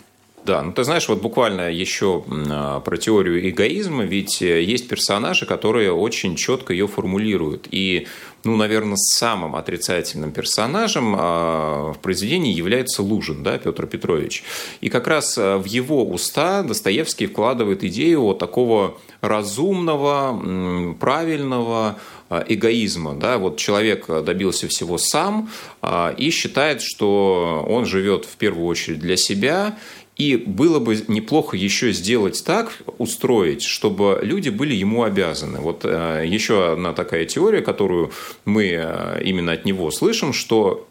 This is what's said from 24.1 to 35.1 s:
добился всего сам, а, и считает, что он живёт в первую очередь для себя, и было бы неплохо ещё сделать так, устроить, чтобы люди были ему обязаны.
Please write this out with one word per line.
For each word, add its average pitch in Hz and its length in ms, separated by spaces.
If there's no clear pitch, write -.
добился 90 420
всего 85 300
сам, 214 520
а, 85 340
и 151 140
считает, 139 500
что 95 880
он 117 160
живёт 95 400
в - 120
первую 87 280
очередь 80 340
для 85 180
себя, 165 580
и 143 200
было 139 420
бы 117 160
неплохо 110 500
ещё 101 340
сделать 92 540
так, 220 260
устроить, 101 640
чтобы 98 580
люди 156 280
были 123 260
ему 104 280
обязаны. 78 560